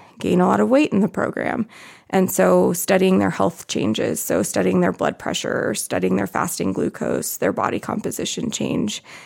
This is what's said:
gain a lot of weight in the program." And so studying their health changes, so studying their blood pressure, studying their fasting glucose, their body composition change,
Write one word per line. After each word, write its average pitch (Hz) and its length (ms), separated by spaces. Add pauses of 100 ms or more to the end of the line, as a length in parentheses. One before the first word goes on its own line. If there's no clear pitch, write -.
(200)
gain 180 200
a 185 60
lot 196 140
of 214 80
weight 277 240
in 196 80
the 208 80
program." - 580 (440)
And 185 200
so 185 420
studying 185 460
their 196 120
health - 360
changes, - 540
so - 240
studying 185 360
their 180 120
blood - 260
pressure, - 560
studying 185 400
their 196 140
fasting - 440
glucose, - 640
their - 140
body - 280
composition - 720
change, - 500 (240)